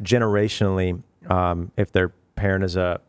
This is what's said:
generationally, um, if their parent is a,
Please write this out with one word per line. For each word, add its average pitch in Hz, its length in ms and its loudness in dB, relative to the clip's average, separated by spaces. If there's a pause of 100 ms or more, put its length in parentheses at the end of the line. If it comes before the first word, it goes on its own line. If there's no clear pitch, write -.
generationally, 101 1000 0 (280)
um, 87 460 0
if - 160 -2
their 92 180 2 (240)
parent 98 300 0
is 90 120 -4
a, 90 320 -2